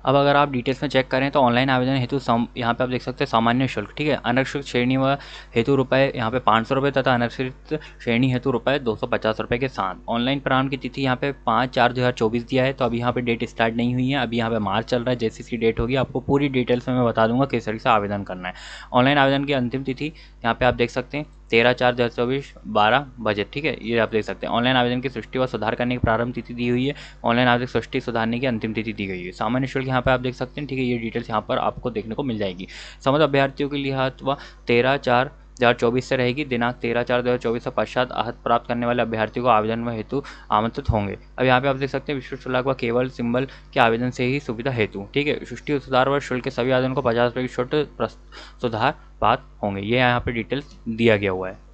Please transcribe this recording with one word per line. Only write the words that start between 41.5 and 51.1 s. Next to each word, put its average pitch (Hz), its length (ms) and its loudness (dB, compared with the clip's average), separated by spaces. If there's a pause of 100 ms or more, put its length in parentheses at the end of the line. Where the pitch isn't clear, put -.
पे 139 60 -2
आप 135 80 2
देख 135 140 -4
सकते 135 220 -6
हैं 143 40 -2
विशुल्क 131 280 -10
शुल्क 127 240 -2
व 135 80 0
केवल 127 360 0
सिंबल 123 360 -2 (260)
के 139 60 0
आवेदन 117 320 4
से 127 140 -2
ही 135 160 0
सुविधा 120 320 -4
हेतु, 101 400 -2
ठीक 143 140 0
है। - 180 -2
सृष्टि 135 340 -4
सुधार 131 300 2
व 143 120 2
शुल्क 127 220 -4
के 139 80 -4
सभी 127 200 0
आवेदन 131 220 2
को 139 80 0
पचास 120 300 2
रुपये 127 160 -4
की - 80 -8
छूट 127 200 -2 (220)
प्रस-, 113 200 -4 (440)
सुधार 120 340 0 (260)
पात्र 113 220 2 (200)
होंगे। 98 180 -2
ये 110 160 0
यहाँ 123 220 4
पे 127 140 -4
डिटेल्स 120 540 -6
दिया 113 300 4